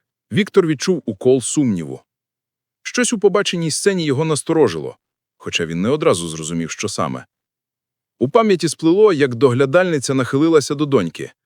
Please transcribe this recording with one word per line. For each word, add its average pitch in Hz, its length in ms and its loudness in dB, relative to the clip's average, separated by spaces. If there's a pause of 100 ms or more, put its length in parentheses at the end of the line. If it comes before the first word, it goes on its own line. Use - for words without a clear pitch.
(320)
Віктор 185 340 2
відчув 156 400 -2
укол 127 340 2
сумніву. 95 640 -4 (800)
Щось - 300 -2
у 226 60 -2
побаченій 185 520 0
сцені 185 340 -2
його 143 200 0
насторожило, 139 720 0 (400)
хоча - 300 -6
він 85 160 -4
не 107 60 0
одразу 131 400 0
зрозумів, 80 420 -6
що - 180 -8
саме. 67 380 -6 (920)
У 127 100 -2
пам'яті 196 400 2
сплило, 185 440 4
як 135 220 0
доглядальниця 139 800 2
нахилилася 143 600 2
до 147 120 -2
доньки, 95 460 -2 (140)